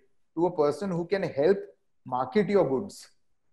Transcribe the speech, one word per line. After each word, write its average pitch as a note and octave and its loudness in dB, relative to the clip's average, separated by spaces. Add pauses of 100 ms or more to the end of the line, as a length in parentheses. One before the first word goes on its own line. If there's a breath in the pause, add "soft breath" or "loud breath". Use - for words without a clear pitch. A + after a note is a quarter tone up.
(360)
to E3 2
a F3 -2
person D3 0
who F3 -2
can F#3+ -2
help D#3+ 2 (480)
market C3 0
your F#3+ 4
goods। B2+ -4 (440)